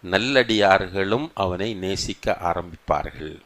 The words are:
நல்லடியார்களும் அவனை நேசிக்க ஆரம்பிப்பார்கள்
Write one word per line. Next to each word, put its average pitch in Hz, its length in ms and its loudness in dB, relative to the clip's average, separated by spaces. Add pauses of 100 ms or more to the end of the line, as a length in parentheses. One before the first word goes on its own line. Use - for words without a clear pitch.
(120)
நல்லடியார்களும் 101 1160 2 (160)
அவனை 92 300 -2
நேசிக்க 95 640 -4 (120)
ஆரம்பிப்பார்கள் 78 840 -4 (120)